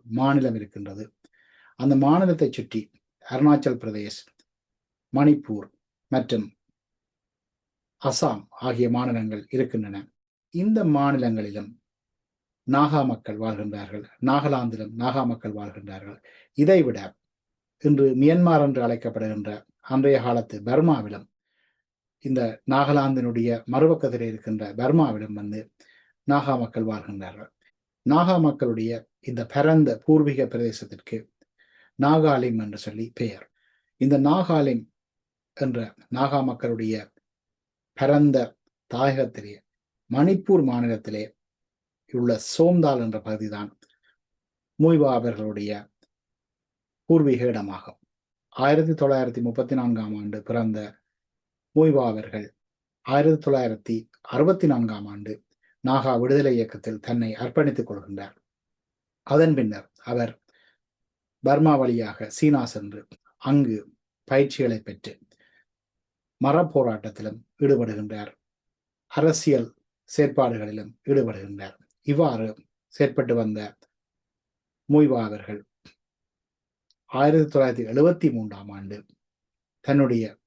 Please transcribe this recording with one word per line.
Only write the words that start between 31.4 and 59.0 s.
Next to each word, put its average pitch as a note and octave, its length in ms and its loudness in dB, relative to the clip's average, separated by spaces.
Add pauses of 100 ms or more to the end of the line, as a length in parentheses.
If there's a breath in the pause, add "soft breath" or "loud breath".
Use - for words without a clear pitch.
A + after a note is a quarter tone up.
நாகாலிம் C#3 600 2
என்று G#2 200 -8
சொல்லி G#2+ 360 -10
பெயர். - 320 -8 (540)
இந்த C#3 180 4
நாகாலிம் D3 640 2 (760)
என்ற B2+ 220 -4 (320)
நாகா C3+ 340 0
மக்களுடைய A#2 520 -4 (1040)
பரந்த C#3+ 380 4 (540)
தாயகத்திலே, A#2+ 640 -2 (560)
மணிப்பூர் F3 540 2
மாநிலத்திலே A#2 600 -4 (880)
உள்ள A#2+ 180 0 (140)
சோம்தால் D#3+ 560 4
என்ற A2 180 -6
பகுதிதான் G#2+ 500 -8 (1080)
மூய்வா D3+ 360 6
அவர்களுடைய G#2+ 580 -4 (1400)
பூர்வீக C#3 340 4
இடமாகும். G2+ 540 -6 (580)
ஆயிரத்தி D#3 380 2
தொள்ளாயிரத்தி C3 480 0
முப்பத்தி A#2+ 320 -4
நான்காம் A2+ 420 -2
ஆண்டு G#2 260 -10
பிறந்த A2 360 -4 (1000)
மூய்வா D3+ 300 6
அவர்கள் G#2+ 400 -6 (600)
ஆயிரத்தி D3+ 340 4
தொள்ளாயிரத்தி B2 560 -2 (260)
அறுபத்தி F3 440 2
நான்காம் A2+ 400 -2
ஆண்டு G#2 260 -14 (520)
நாகா C3 340 0
விடுதலை C3+ 360 2
இயக்கத்தில் A2 460 -6
தன்னை A#2 340 -4
அர்ப்பணித்துக் B2+ 540 -2
கொள்கின்றார். G2+ 440 -14 (960)